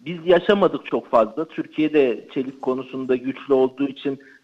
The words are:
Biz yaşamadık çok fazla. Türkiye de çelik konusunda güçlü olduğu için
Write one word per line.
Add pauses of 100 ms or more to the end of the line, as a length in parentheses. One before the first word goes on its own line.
Biz
yaşamadık
çok
fazla.
Türkiye
de
çelik
konusunda
güçlü
olduğu
için (260)